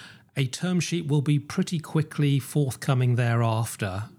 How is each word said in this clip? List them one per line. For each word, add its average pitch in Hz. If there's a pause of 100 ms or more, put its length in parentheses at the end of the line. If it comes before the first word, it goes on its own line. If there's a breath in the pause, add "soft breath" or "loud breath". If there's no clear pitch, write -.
(360 loud breath)
a 139
term 180
sheet 165
will 143
be 147
pretty 180
quickly 147
forthcoming 127
thereafter. 113 (140)